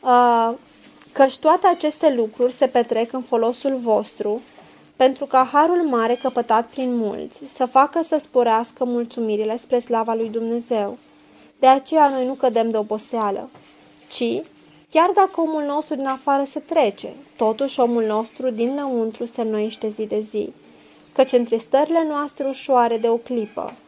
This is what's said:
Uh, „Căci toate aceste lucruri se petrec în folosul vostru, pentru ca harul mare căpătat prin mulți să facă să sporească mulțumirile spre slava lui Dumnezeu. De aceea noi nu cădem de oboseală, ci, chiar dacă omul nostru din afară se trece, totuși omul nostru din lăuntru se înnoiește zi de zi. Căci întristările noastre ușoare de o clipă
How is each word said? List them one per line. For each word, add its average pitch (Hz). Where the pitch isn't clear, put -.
Uh, 240
„Căci 269
toate 349
aceste 320
lucruri 240
se 269
petrec 233
în 262
folosul 240
vostru, 214
pentru 262
ca 262
harul 339
mare 240
căpătat 233
prin 254
mulți -
să 262
facă 277
să 320
sporească 233
mulțumirile 233
spre 240
slava 226
lui 226
Dumnezeu. 226
De -
aceea 277
noi 262
nu 262
cădem 233
de 220
oboseală, 214
ci, 233
chiar 330
dacă 381
omul 311
nostru 294
din 269
afară 277
se 277
trece, 285
totuși 233
omul 233
nostru 220
din 233
lăuntru 240
se 233
înnoiește 220
zi 214
de 214
zi. 214
Căci 262
întristările 269
noastre 294
ușoare 240
de 226
o 226
clipă 233